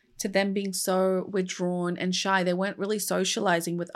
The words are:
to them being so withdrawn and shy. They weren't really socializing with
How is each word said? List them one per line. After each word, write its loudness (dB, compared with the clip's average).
to -2
them 2
being -2
so 2
withdrawn -2
and -2
shy. 2
They 2
weren't -2
really -2
socializing 0
with -4